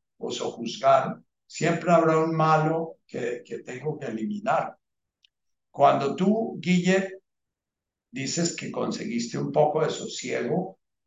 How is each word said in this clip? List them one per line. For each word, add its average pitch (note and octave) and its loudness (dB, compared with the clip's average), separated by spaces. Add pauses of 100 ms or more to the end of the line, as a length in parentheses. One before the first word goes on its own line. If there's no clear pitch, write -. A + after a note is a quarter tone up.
(180)
o A#2+ -8
sojuzgar, - 0 (260)
siempre E3 0
habrá D#3+ 6
un E3 0
malo D#3+ 2
que, B2 -6
que A#2 -10
tengo C3 -8
que - -12
eliminar. A2 -4 (920)
Cuando C#3 4
tú, G#3+ 0
Guille, F3+ 2 (920)
dices C3+ -4
que - -10
conseguiste A#2 -6
un C#3+ -4
poco D3+ 2
de - 0
sosiego, - -6 (280)